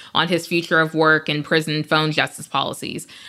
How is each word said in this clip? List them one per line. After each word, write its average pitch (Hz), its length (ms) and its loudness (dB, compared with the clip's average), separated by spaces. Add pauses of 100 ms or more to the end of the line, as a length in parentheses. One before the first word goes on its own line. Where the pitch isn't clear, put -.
(120)
on 160 140 2
his 170 180 0
future 165 360 0
of 160 160 0
work 156 320 4
and 147 160 -2
prison 156 400 0
phone 156 260 2
justice 147 380 -2
policies. - 580 -6 (220)